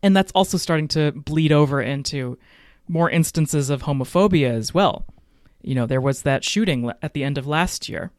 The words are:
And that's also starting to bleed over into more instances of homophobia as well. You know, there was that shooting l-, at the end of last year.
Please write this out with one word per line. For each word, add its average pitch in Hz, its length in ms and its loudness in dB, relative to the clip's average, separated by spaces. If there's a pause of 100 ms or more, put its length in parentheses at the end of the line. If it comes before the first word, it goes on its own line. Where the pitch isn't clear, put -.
And 196 140 6
that's 190 180 4
also 190 240 2
starting 156 320 0
to 151 220 2
bleed 151 400 0
over 143 300 4
into 131 560 -6 (500)
more 165 220 0
instances 156 600 0
of 139 140 -2
homophobia 147 680 2
as 113 240 -4
well. - 320 2 (560)
You - 140 -4
know, 123 100 0
there 131 160 0
was 135 220 -2
that 135 200 0
shooting 165 420 -2
l-, 120 160 -6
at 156 120 -8
the 143 100 -6
end 139 140 -4
of 135 80 -8
last 156 440 -4
year. - 300 -8